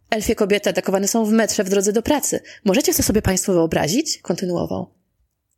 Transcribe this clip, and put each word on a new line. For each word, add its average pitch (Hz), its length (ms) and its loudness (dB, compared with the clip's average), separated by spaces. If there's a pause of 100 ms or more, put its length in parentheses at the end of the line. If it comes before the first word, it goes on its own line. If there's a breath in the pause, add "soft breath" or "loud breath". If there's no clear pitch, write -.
Elfie 220 260 -2
kobiety 202 340 0
atakowane 190 380 0
są 226 180 0
w 214 60 2
metrze 220 320 2
w 190 60 -4
drodze 202 240 2
do 220 80 0
pracy. 294 380 -2 (260 loud breath)
Możecie 233 280 2
to - 100 0
sobie 208 180 0
państwo 190 320 0
wyobrazić?”, 165 640 0
kontynuował. 180 760 -4 (640)